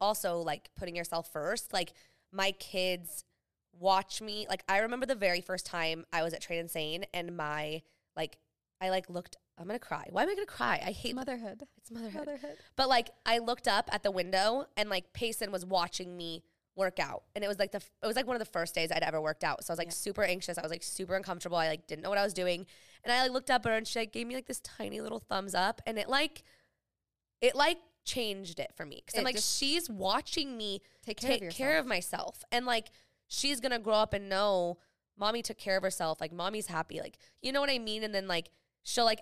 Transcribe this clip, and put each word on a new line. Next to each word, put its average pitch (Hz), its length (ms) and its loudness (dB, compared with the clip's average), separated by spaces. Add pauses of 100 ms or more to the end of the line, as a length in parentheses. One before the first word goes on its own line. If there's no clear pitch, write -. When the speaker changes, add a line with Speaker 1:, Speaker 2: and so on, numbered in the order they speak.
Speaker 1:
also, 196 380 2
like, 160 380 -4
putting 175 200 -6
yourself 165 360 -4
first, 165 400 -2
like, 185 200 0 (400)
my 196 200 2
kids 185 720 -2 (480)
watch 190 500 2
me. 214 260 -8
Like, 185 200 -2
I 190 100 6
remember 240 280 2
the 262 80 2
very 185 260 2
first 185 260 -6
time 165 460 -2
I 165 100 2
was 165 100 0
at - 80 -6
Train 170 200 -2
Insane 165 520 -4
and 175 240 -4
my, 151 460 -4 (340)
like, 160 220 -4 (420)
I, 190 100 0
like, 190 200 0
looked, 175 260 -8 (220)
I'm 170 80 -12
gonna 214 120 -4
cry. - 320 -6
Why 185 120 2
am 320 80 2
I 415 40 0
gonna 392 120 -2
cry? 226 400 2
I 202 60 -2
hate 233 220 -6
Speaker 2:
Motherhood. 240 500 -6 (120)
Speaker 1:
It's - 140 -20
motherhood. 233 360 -8
Speaker 2:
Motherhood. 294 300 -10 (200)
Speaker 1:
But, 262 120 4
like, 240 220 6 (160)
I 233 120 6
looked 233 300 0
up 208 240 4
at 208 100 0
the 202 80 2
window 190 560 2 (100)
and, 208 120 2
like, 190 240 -2
Payson 226 380 -4
was 180 160 -4
watching 180 500 0
me 165 280 -8 (320)
work 185 240 2
out. - 240 -4 (100)
And 214 80 -4
it 202 60 2
was, 202 100 0
like, 202 140 0
the 202 60 -2
f-, - 120 -16 (120)
it 196 40 2
was, 214 80 2
like, 254 140 0
one 247 80 0
of 226 40 -2
the 220 120 -6
first 170 200 0
days 165 200 2
I'd 165 100 2
ever 160 180 2
worked 156 220 -2
out. 151 220 0
So - 60 -4
I 170 40 -2
was, 165 40 -2
like, 170 100 -4
Speaker 2:
Yeah. 165 60 -8
Speaker 1:
super 208 280 -2
anxious. 180 360 0
I 165 40 -4
was, 156 80 -4
like, 170 140 -6
super 185 320 -4
uncomfortable. 175 400 -4
I, 165 120 4
like, 160 200 -4
didn't 160 140 -8
know 175 60 -4
what 202 100 2
I 202 60 4
was 190 80 2
doing. 180 340 0 (360)
And 240 100 2
I, 254 100 6
like, 254 100 2
looked 262 180 0
up 247 160 4
at 233 40 2
her 220 60 4
and 220 100 0
she, - 120 -2
like, 220 140 -2
gave 233 160 -4
me, 247 80 -6
like, 262 100 -8
this 247 140 -6
tiny 208 400 -8
little 226 180 -6
thumbs 190 380 -2
up. 190 300 2
And 220 120 -2
it, 202 100 -2
like, 277 360 2 (960)
it, 240 160 6
like, 320 220 6 (260)
changed 196 560 -4
it - 160 -6
for 160 100 -10
me. - 200 -16
'Cause - 100 -8
I'm 214 60 4
Speaker 2:
It - 20 2
Speaker 1:
like, 254 120 0
Speaker 2:
just - 220 2
Speaker 1:
"She's 311 320 2
watching 226 640 0
me 202 240 -4 (220)
Speaker 2:
Take - 160 -8
care 254 160 0
of 233 60 0
Speaker 1:
take 175 100 -6
care 269 280 2
of 269 80 2
Speaker 2:
yourself. - 20 -4
Speaker 1:
myself." - 640 -2
And, 240 120 2
like, 233 260 0 (360)
she's 277 340 -2
gonna 247 200 0
grow 214 160 2
up 214 180 4
and 202 140 -4
know 190 500 2 (380)
mommy 220 260 0
took 214 160 -8
care 190 180 0
of 190 60 0
herself. 165 380 0
Like, 160 120 -6
mommy's 190 340 -4
happy. 165 340 -4
Like, - 180 -10 (240)
you 254 80 -4
know 277 100 2
what 277 100 2
I 262 80 2
mean? 220 260 -4
And 214 100 -2
then, 190 140 -2
like, 170 220 0 (340)
she'll, - 200 2
like, 220 180 4